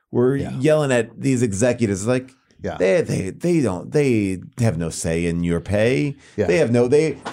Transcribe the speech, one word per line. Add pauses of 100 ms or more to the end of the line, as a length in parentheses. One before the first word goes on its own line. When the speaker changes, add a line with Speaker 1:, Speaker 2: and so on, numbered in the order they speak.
(120)
Speaker 1:
We're
Speaker 2:
Yeah.
Speaker 1:
yelling
at
these
executives,
like, (320)
Speaker 2:
Yeah.
Speaker 1:
they,
they,
they
don't,
they (200)
have
no
say
in
your
pay. (220)
Speaker 2:
Yeah.
Speaker 1:
They
have
no,
they, (200)